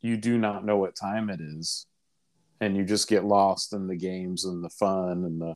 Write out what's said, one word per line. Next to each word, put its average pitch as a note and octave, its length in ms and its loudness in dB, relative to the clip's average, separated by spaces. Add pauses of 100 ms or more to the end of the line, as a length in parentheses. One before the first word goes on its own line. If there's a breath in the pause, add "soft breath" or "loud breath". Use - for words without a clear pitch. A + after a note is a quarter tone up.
you A2+ 160 0
do A#2 220 2
not G#2 260 0
know G#2 140 4
what F#2+ 180 0
time G#2+ 340 -2
it E2+ 100 -6
is. D#2+ 460 -8 (760)
And G2+ 160 0
you G2 80 2
just G2+ 240 0
get G2+ 160 4
lost G2 480 4
in F#2+ 160 -4
the F#2 80 -4
games F#2 480 -4
and F2+ 180 -6
the E2+ 80 -8
fun F#2 540 0
and E2 160 -4
the, E2 160 -6